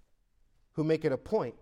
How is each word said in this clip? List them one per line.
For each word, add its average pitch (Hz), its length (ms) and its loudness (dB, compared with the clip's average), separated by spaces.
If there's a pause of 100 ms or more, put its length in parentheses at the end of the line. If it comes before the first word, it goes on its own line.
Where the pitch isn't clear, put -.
(720)
who 156 120 -2
make 156 200 2
it 147 80 2
a 127 60 0
point 170 440 -4